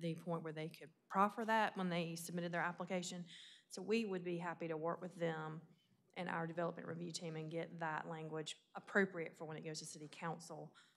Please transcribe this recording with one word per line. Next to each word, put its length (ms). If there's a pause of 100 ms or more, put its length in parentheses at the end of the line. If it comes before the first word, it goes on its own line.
the 140
point 280
where 100
they 160
could 200 (200)
proffer 360
that 320
when 120
they 280
submitted 360
their 100
application. 640 (440)
So 140
we 220
would 200
be 140
happy 300
to 80
work 260
with 140
them 440 (560)
and 120
our 180
development 400
review 240
team 260
and 140
get 300
that 280
language 480 (200)
appropriate 600
for 80
when 100
it 80
goes 160
to 60
city 260
council. 600 (240)